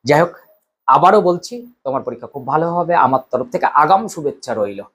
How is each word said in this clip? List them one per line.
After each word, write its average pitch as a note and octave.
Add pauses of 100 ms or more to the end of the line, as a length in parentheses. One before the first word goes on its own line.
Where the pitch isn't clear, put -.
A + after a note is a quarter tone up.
যাই C#3+
হোক, E3 (540)
আবারও F3
বলছি, F3 (300)
তোমার C3
পরীক্ষা A#2
খুব B2+
ভালো D3+
হবে, E3+
আমার C3 (100)
তরফ B2+
থেকে -
আগাম F#3+
শুভেচ্ছা C#3
রইল। G2+ (140)